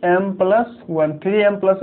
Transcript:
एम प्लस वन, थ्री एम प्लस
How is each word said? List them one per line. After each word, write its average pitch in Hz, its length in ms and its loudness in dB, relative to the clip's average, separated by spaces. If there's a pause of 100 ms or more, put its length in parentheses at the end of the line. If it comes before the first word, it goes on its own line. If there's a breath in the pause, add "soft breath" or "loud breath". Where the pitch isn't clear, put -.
एम 185 280 2
प्लस 208 420 0 (120)
वन, 156 280 -2
थ्री 202 240 0
एम 202 160 2
प्लस 190 260 0